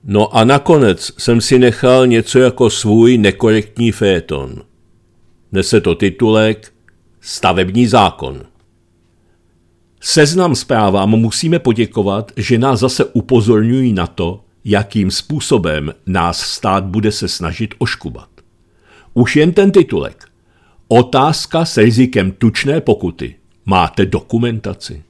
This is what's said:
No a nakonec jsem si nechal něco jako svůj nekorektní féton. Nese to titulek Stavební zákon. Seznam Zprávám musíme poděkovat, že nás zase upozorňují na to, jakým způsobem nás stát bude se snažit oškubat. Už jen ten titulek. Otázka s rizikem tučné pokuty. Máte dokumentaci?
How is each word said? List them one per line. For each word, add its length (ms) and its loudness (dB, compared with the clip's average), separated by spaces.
No 320 0
a 80 4
nakonec 720 2
jsem 220 0
si 180 2
nechal 480 4
něco 320 2
jako 320 2
svůj 480 4
nekorektní 760 0
féton. 680 -4
Nese 280 2
to 140 -2
titulek 800 0
Stavební 680 -2
zákon. 560 -2
Seznam 480 0
Zprávám 560 -2
musíme 480 0
poděkovat, 760 -2
že 220 0
nás 220 0
zase 240 0
upozorňují 880 0
na 140 -2
to, 340 -8
jakým 460 -2
způsobem 840 -4
nás 340 -2
stát 440 -4
bude 280 -2
se 160 -8
snažit 500 -8
oškubat. 500 -8
Už 220 0
jen 160 4
ten 180 4
titulek. 540 0
Otázka 760 0
s 120 -6
rizikem 540 2
tučné 500 -2
pokuty. 540 -4
Máte 400 0
dokumentaci? 1040 -6